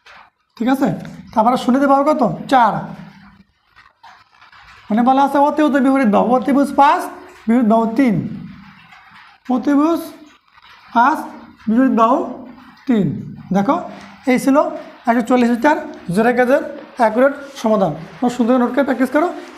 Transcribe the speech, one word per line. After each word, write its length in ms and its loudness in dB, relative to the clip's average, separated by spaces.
ঠিক 100 -4
আছে? 260 0
তারপরে 240 2
সন্নিহিত 320 0
বাহু 140 4
কত? 300 0
চার। 240 2
মানে 120 0
বলা 220 2
আছে 140 0
অতিভুজ 340 2
বিপরীত 360 2
বাহু, 280 2
অতিভুজ 400 0
পাঁচ, 260 4
বিপরীত 220 2
বাহু 260 2
তিন। 320 0
অতিভুজ 500 2
পাঁচ, 240 2
বিপরীত 220 2
বাহু 560 0
তিন। 480 -2
দেখো 280 0
এই 140 2
ছিল 180 2
একশো 160 0
চল্লিশ 280 2
মিটার 280 0
জোড়া 160 2
কাজের 460 0
অ্যাকুরেট 360 2
সমাধান। 340 0
তোমরা 460 -6
সুন্দর 220 4
নোট 140 0
করে 120 0
প্র্যাকটিস 260 -2
করো। 240 0